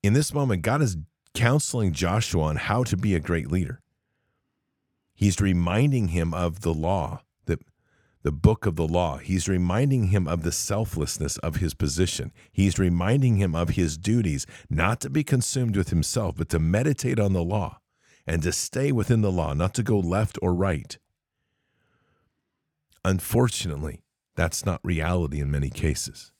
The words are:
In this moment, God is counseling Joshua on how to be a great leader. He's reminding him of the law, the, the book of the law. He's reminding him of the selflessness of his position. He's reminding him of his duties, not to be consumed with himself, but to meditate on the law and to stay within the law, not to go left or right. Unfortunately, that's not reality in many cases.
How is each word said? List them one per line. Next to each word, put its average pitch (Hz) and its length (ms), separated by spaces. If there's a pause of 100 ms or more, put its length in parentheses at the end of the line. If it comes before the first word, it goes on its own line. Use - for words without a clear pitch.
In 101 100
this 143 200
moment, 123 300
God 135 180
is 101 160 (360)
counseling 117 600
Joshua 90 500
on 76 120
how 117 280
to 104 140
be 101 180
a 80 40
great 76 320
leader. 90 300 (1300)
He's 101 260
reminding 98 720
him 82 240
of 87 280
the 82 120
law, 80 480 (240)
the, - 140 (640)
the 73 80
book 82 340
of 85 100
the 80 120
law. 82 300
He's 92 300
reminding 98 600
him 92 200
of 82 160
the 82 80
selflessness 80 840
of 80 200
his 82 160
position. 80 580 (200)
He's 95 260
reminding 98 600
him 92 180
of 85 140
his 80 280
duties, 92 480 (240)
not 190 320
to - 80
be 147 140
consumed 123 540
with 92 120
himself, 85 480
but 82 120
to 82 100
meditate 117 600
on 98 140
the 87 100
law 95 360 (500)
and 80 140
to 87 80
stay - 400
within 113 300
the 101 100
law, 78 220
not 85 200
to 117 100
go 107 140
left 95 440
or 90 120
right. 87 440 (2000)
Unfortunately, 95 1000 (320)
that's 80 300
not 90 180
reality 80 560
in 69 100
many 71 200
cases. - 720